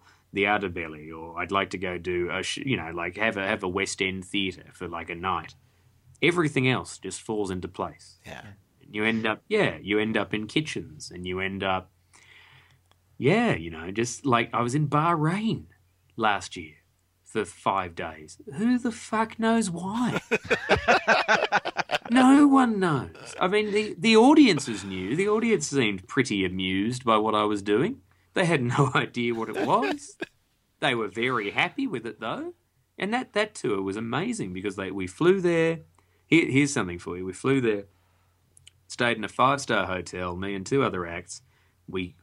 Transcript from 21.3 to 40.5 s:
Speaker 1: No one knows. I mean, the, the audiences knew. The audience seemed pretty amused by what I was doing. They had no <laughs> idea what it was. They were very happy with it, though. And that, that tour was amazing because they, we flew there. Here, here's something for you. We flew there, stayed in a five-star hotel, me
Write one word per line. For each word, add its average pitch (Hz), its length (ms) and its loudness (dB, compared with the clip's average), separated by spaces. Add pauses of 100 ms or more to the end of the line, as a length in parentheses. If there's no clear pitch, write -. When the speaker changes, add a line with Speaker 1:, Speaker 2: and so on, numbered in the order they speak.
Speaker 1:
No 262 360 8
one 254 320 4
knows. 135 600 -2
I 185 80 2
mean, 208 240 2
the, 208 260 0
the 220 180 6
audiences 214 680 8
knew. 95 320 -4
The 190 120 2
audience 214 400 2
seemed 104 400 0
pretty 104 380 0
amused 95 580 -2
by 113 140 4
what 107 160 2
I 107 120 2
was 107 180 -2
doing. 120 380 2 (340)
They 185 100 2
had 165 160 2
no 123 300 2
<laughs> - 40 -10
idea 120 380 0
what 113 160 -4
it - 160 -4
was. 285 500 -2 (640)
They 143 140 0
were 113 140 -2
very 113 420 -2
happy 170 380 -2
with 123 180 -6
it, 113 140 -10
though. 269 340 -8 (440)
And 196 140 -4
that, 247 220 -6
that 214 220 -2
tour 101 260 -2
was 95 160 -4
amazing 123 560 -4
because 92 220 -6
they, 95 160 -6
we 95 160 -6
flew 180 340 4
there. 165 380 2 (480)
Here, 165 200 6
here's 135 240 2
something 87 280 -2
for 87 180 -8
you. 92 80 -8
We 92 80 -6
flew 135 260 0
there, 107 260 0 (1040)
stayed 120 300 0
in 107 60 -8
a 95 40 -6
five-star 123 600 2
hotel, 90 480 -6
me 98 180 -6